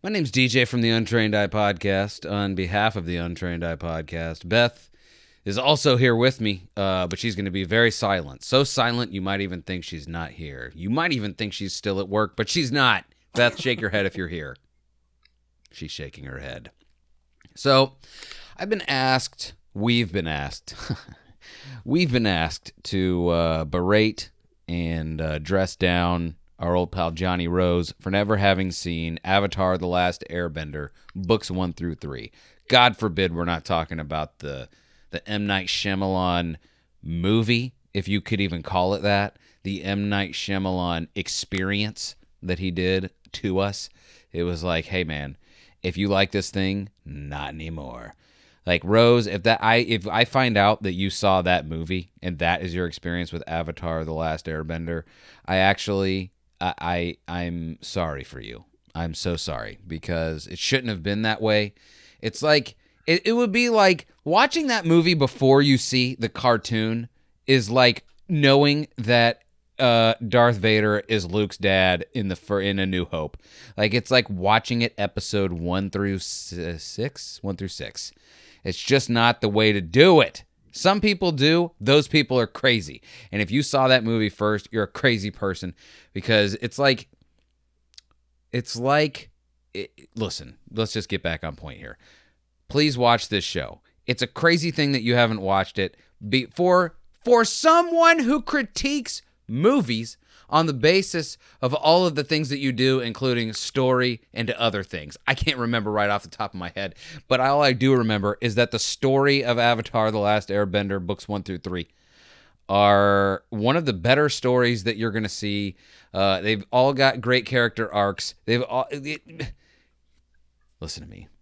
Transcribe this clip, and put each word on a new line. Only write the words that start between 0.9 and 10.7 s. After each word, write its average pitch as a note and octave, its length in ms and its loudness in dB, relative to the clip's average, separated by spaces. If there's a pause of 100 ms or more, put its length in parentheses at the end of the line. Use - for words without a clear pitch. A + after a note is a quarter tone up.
Untrained A2+ 460 2
Eye G2+ 120 2
podcast. G2+ 800 -2
On G2+ 240 -2
behalf G2+ 420 0
of F2 80 -6
the F2 140 -4
Untrained E2+ 460 -6
Eye E2 120 -4
podcast, E2 720 -8
Beth A#2 400 0 (560)
is G2+ 140 -4
also C#3 400 4
here A#2+ 180 4
with B2+ 240 2
me, G2 280 -4 (100)
uh, F#2+ 300 0
but F#2 100 -4
she's A2 180 -4
gonna G2 140 -4
be F#2+ 140 -4
very A2+ 260 4
silent. F2+ 520 -4
So C3+ 220 2
silent, A#2+ 480 -2
you G2 80 -6
might G2 220 -2
even F2+ 180 -6
think F2+ 240 -8
she's D2+ 240 -12
not E2 220 -8
here. C2+ 440 -14